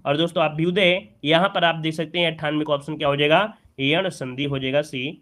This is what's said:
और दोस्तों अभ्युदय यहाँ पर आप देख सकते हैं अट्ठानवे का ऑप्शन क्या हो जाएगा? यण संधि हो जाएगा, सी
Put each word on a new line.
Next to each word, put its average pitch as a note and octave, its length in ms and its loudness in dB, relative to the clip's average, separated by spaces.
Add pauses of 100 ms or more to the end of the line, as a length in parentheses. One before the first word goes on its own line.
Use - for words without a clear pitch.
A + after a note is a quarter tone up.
और C#3+ 120 0
दोस्तों E3+ 260 0
अभ्युदय F3 580 2 (240)
यहाँ E3 240 4
पर F#3+ 140 -2
आप E3 140 4
देख D#3+ 160 -4
सकते D#3+ 260 -4
हैं E3+ 120 2
अट्ठानवे D3+ 340 -2
का D3 80 0
ऑप्शन C#3+ 240 -4
क्या D3+ 100 -2
हो C#3+ 80 2
जाएगा? D#3+ 380 4 (280)
यण D#3+ 300 0
संधि C3 340 -8
हो C#3 140 -4
जाएगा, C3 240 -2
सी C#3+ 380 -10